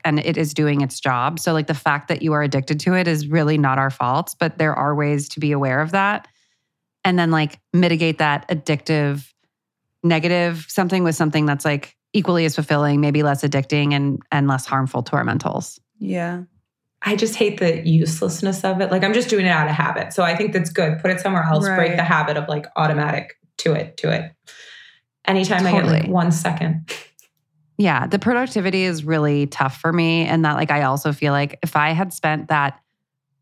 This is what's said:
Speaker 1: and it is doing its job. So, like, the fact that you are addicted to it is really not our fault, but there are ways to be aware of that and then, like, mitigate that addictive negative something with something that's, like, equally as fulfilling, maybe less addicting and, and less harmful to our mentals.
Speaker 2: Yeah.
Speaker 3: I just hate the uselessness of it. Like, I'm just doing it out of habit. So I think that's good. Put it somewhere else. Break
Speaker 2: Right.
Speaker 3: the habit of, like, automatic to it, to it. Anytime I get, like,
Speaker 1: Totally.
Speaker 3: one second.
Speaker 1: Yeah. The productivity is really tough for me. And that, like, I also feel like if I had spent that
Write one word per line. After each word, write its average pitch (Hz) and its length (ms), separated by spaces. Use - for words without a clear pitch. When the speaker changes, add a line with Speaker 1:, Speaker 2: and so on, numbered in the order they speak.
Speaker 1:
and 151 160
it - 160
is 151 180
doing 147 280
its 131 180
job. 139 400
So, 170 120
like, 156 140
the 160 80
fact 147 340
that - 140
you 156 100
are 147 100
addicted 139 380
to 180 140
it 180 140
is 151 180
really 151 320
not 135 200
our 135 120
fault, 131 480
but 165 200
there 156 160
are 143 200
ways 147 360
to 151 100
be 151 100
aware 139 300
of 160 100
that 196 380
and 180 140
then, 165 140
like, 156 260
mitigate 165 460
that 143 300
addictive 147 800
negative 170 640
something 185 340
with 165 140
something 156 280
that's, 143 200
like, 143 320
equally 175 320
as 151 100
fulfilling, 147 460
maybe 151 240
less 139 180
addicting 143 520
and, 143 360
and 143 160
less 131 180
harmful 131 380
to 143 140
our - 80
mentals. - 560
Speaker 2:
Yeah. 180 440
Speaker 3:
I 208 120
just 214 220
hate 208 240
the 165 260
uselessness 170 800
of 190 160
it. 190 100
Like, 185 140
I'm 202 80
just 247 160
doing 190 180
it 180 40
out 156 180
of 151 60
habit. - 380
So 185 100
I 170 140
think 208 160
that's 180 180
good. 160 300
Put 185 100
it 180 100
somewhere 185 240
else. 156 220
Break 185 240
Speaker 2:
Right. 175 60
Speaker 3:
the 165 80
habit 156 320
of, 151 120
like, 151 180
automatic 151 580
to 160 160
it, - 240
to - 140
it. - 200
Anytime 190 400
I 180 60
get, 185 120
like, 165 180
Speaker 1:
Totally. 180 100
Speaker 3:
one 175 200
second. 160 580
Speaker 1:
Yeah. 156 300
The 196 120
productivity 208 640
is 160 200
really 147 420
tough 135 320
for 165 140
me. 165 320
And 165 200
that, 147 100
like, 151 160
I 147 120
also 139 300
feel 143 200
like 143 300
if 165 140
I 151 140
had 175 220
spent 156 360
that 143 320